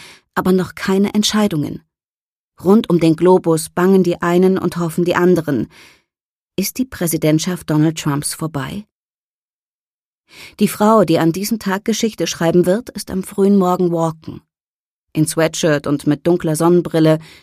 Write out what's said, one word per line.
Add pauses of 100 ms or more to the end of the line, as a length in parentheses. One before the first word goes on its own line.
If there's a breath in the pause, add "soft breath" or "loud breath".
(340 loud breath)
aber
noch
keine
Entscheidungen. (800)
Rund
um
den
Globus
bangen
die
einen
und
hoffen
die
anderen. (880 soft breath)
Ist
die
Präsidentschaft
Donald
Trumps
vorbei? (1700 loud breath)
Die
Frau,
die
an
diesem
Tag
Geschichte
schreiben
wird,
ist
am
frühen
Morgen
walken. (720)
In
Sweatshirt
und
mit
dunkler
Sonnenbrille (240 loud breath)